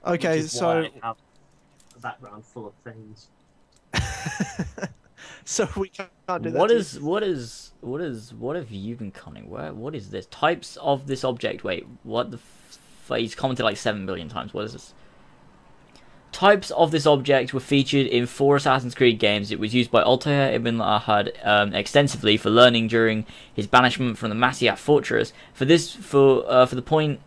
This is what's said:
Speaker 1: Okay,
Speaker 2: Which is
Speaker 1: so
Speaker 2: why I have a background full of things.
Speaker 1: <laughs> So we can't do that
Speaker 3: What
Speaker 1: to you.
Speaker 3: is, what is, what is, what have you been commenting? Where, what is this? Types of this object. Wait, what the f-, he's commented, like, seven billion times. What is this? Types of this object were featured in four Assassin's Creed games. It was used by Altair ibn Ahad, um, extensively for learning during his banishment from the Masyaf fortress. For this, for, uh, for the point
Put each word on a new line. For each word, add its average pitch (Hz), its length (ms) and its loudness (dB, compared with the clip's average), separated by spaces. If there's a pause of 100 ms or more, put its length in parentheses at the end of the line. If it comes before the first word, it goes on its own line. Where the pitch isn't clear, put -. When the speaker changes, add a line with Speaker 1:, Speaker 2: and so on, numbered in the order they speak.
Speaker 1:
Okay, 170 340 -2
Speaker 2:
Which 156 80 -2
is 156 60 -12
Speaker 1:
so 180 140 -2
Speaker 2:
why 165 240 0 (120)
I 117 40 -10
have 113 100 -8 (800)
a 120 40 -20
background 113 440 -16
full 113 220 -18
of 101 80 -20 (100)
things. 110 440 -20 (640)
Speaker 1:
<laughs> - 920 -8 (560)
So - 320 -4
we 196 120 -6
can't 185 220 -16 (320)
do 165 80 -6
that 160 80 -4
Speaker 3:
What 190 100 4
Speaker 1:
to 233 60 6
you. 233 60 2
Speaker 3:
is, 139 200 -10
what 175 220 -2
is, 139 580 -8
what 131 200 -10
is, 117 340 -10
what 117 220 -8
have 117 140 -10
you 107 260 -10
been 107 160 -12
commenting? - 380 -20
Where, 139 220 -12
what 131 220 -12
is 98 160 -12
this? 98 160 -12
Types - 500 -4
of 139 300 -2
this 135 180 -6
object. 120 400 -4
Wait, 92 220 -6 (160)
what 117 300 -4
the 120 60 -14
f-, - 800 -12
he's 113 160 -4
commented, 127 300 -4
like, 104 120 0
seven 104 300 -4
billion 90 220 -8
times. - 260 -10
What 104 100 -6
is 113 80 -10
this? - 220 -20 (1400)
Types 196 380 4
of 160 220 2
this 156 140 2
object 135 460 4
were 131 80 -2
featured 139 460 2
in 120 200 0
four 139 300 2
Assassin's 131 380 0
Creed 120 240 4
games. 104 320 0
It 85 100 -6
was 107 140 -4
used 120 160 2
by 110 120 4
Altair 135 500 2
ibn 117 260 -2
Ahad, 104 540 0 (140)
um, 104 280 2
extensively 110 600 2
for - 140 -2
learning 117 380 6
during 110 380 2 (260)
his 101 140 -6
banishment 123 520 2
from 113 120 -6
the 107 60 -6
Masyaf 123 420 0
fortress. 120 540 0 (200)
For - 120 -4
this, 151 280 4
for, 139 560 4
uh, 127 180 6
for 123 100 -8
the 127 60 -6
point 156 440 0